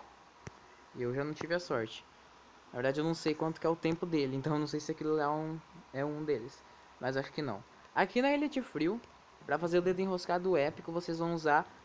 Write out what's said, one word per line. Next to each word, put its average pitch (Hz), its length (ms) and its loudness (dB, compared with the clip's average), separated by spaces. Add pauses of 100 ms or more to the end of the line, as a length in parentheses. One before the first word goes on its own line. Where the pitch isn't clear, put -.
(960)
Eu 123 160 -2
já 139 120 -2
não 151 100 -4
tive 156 200 -4
a 175 60 2
sorte. 123 440 -4 (680)
Na 127 60 -6
verdade, 135 220 2
eu 151 40 2
não 165 100 2
sei 156 200 0
quanto 160 260 -2
que - 60 0
é 160 40 4
o 165 60 2
tempo 165 300 -2
dele, 139 300 2
então 139 160 0
eu 151 60 2
não 151 80 0
sei 147 140 -4
se 160 120 -6
aquilo 156 260 0
é 147 100 2
um, 156 300 -2 (340)
é 139 120 -2
um 151 200 -4
deles. 135 380 -4 (380)
Mas 131 160 -2
acho - 160 -4
que 156 100 -4
não. 113 200 -4 (320)
Aqui 196 280 4
na 277 100 4
Ilha 294 160 2
de 269 140 -2
Frio, 175 380 -2 (460)
pra 143 120 0
fazer 170 200 4
o 175 40 4
dedo 180 180 2
enroscado 180 560 2
épico, 147 340 0
vocês 165 280 -4
vão 170 160 0
usar 156 320 4 (180)